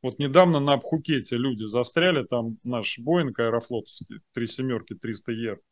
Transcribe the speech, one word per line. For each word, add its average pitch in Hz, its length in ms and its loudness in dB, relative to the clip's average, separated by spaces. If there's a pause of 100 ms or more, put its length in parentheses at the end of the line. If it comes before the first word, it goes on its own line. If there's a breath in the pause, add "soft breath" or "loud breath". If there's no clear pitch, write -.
Вот 127 160 -4
недавно 151 420 6
на 143 160 4
Пхукете 143 600 -2
люди 120 280 -2
застряли, 123 600 0
там 113 380 -4
наш 120 360 -4
Боинг 143 400 0
аэрофлотовский, 117 840 -4 (120)
три 117 140 -4
семёрки, 123 480 -4
триста 113 380 -8
Е 110 260 -6 (140)